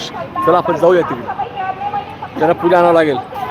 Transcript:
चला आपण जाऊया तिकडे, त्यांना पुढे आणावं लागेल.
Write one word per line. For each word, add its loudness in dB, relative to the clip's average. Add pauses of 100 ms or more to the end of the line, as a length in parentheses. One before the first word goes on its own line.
(460)
चला 4
आपण 0
जाऊया 4
तिकडे, -6 (1120)
त्यांना 2
पुढे 2
आणावं 6
लागेल. 4 (340)